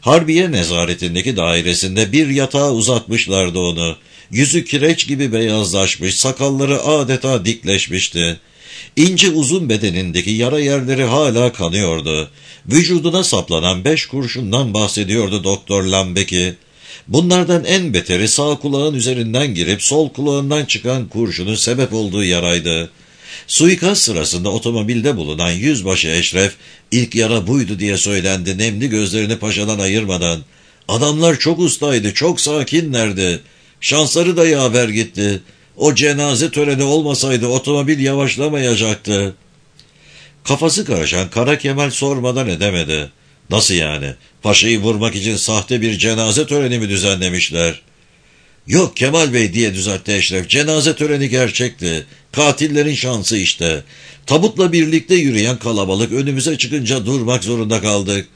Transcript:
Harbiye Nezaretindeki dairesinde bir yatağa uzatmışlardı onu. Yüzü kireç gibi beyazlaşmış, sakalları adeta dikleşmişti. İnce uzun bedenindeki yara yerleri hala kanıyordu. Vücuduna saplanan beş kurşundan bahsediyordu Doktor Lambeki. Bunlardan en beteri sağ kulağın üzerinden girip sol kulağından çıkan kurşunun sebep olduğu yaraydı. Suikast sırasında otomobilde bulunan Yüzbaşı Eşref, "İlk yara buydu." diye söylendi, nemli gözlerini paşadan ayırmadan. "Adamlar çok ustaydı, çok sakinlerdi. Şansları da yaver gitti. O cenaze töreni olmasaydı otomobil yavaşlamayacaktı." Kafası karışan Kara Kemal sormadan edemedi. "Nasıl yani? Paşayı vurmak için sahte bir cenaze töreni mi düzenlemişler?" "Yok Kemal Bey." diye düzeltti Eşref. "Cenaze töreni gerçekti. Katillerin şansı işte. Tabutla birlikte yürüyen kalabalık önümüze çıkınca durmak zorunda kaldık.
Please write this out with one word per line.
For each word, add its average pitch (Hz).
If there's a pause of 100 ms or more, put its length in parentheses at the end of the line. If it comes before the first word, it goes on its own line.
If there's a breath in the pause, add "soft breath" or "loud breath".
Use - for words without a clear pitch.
Harbiye 160
Nezaretindeki 87
dairesinde 87
bir 151
yatağa 139
uzatmışlardı 104
onu. 85 (360 loud breath)
Yüzü 143
kireç 156
gibi 139
beyazlaşmış, 98
sakalları 139
adeta 131
dikleşmişti. 90 (560 loud breath)
İnce 180
uzun 156
bedenindeki 92
yara 123
yerleri 135
hala 123
kanıyordu. 82 (420 loud breath)
Vücuduna 170
saplanan 90
beş 156
kurşundan 123
bahsediyordu 104
Doktor 98
Lambeki. 92 (540 loud breath)
Bunlardan 175
en 175
beteri 90
sağ 147
kulağın 143
üzerinden 123
girip 87
sol 151
kulağından 143
çıkan 123
kurşunun 101
sebep 123
olduğu 104
yaraydı. 87 (580 loud breath)
Suikast 180
sırasında 87
otomobilde 113
bulunan 80
Yüzbaşı 95
Eşref, 90 (380 loud breath)
"İlk 120
yara 110
buydu." 107
diye 101
söylendi, 95
nemli 110
gözlerini 107
paşadan 104
ayırmadan. 95 (460 soft breath)
"Adamlar 147
çok 160
ustaydı, 135
çok 160
sakinlerdi. 123 (420 soft breath)
Şansları 165
da 170
yaver 123
gitti. 104 (380 soft breath)
O 147
cenaze 143
töreni 143
olmasaydı 139
otomobil 143
yavaşlamayacaktı." 123 (1080 loud breath)
Kafası 156
karışan 87
Kara 123
Kemal 139
sormadan 131
edemedi. 80 (380 soft breath)
"Nasıl 98
yani? 76 (280 soft breath)
Paşayı 107
vurmak 107
için 104
sahte 110
bir 110
cenaze 110
töreni 135
mi 107
düzenlemişler?" 90 (840 soft breath)
"Yok 165
Kemal 143
Bey." 110
diye 110
düzeltti 95
Eşref. 92
"Cenaze 151
töreni 143
gerçekti. 98 (260 loud breath)
Katillerin 147
şansı 113
işte. 85 (420 loud breath)
Tabutla 165
birlikte 160
yürüyen 123
kalabalık 104
önümüze 139
çıkınca 127
durmak 120
zorunda 110
kaldık. 101